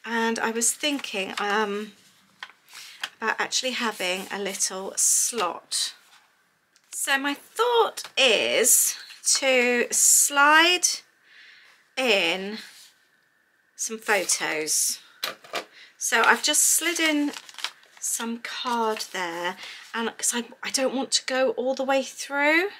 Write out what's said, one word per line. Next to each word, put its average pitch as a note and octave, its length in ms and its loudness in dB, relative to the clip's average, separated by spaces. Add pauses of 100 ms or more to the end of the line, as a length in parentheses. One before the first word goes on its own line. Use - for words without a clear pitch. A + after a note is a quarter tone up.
and A3+ 340 0
I A3+ 120 -2
was A#3 240 -2
thinking, C4 640 -4
um, G#3 560 -2 (1200)
about A3 220 -4
actually B3+ 320 -2
having G3+ 580 -4
a G3 80 -6
little F#3+ 580 -6
slot. - 960 -2 (1000)
So C#4 240 0
my C#4+ 160 -2
thought - 800 0
is A3+ 800 4 (440)
to B3 520 2
slide D#4 960 6 (1080)
in G3 600 0 (1160)
some A3 240 -8
photos. D#3+ 1000 0 (1000)
So A3+ 240 0
I've - 220 4
just D4 180 2
slid E4 380 2
in D4 320 2 (680)
some A#3 400 -6
card A3+ 720 -4
there, F3 440 -6 (360)
and A3+ 240 -4
'cause - 160 -2
I, A#3+ 120 -4 (180)
I - 80 -8
don't C4 240 0
want C4 180 -4
to - 120 0
go C4 280 0
all B3+ 220 -2
the C4+ 80 -4
way C4+ 220 2
through D4+ 760 0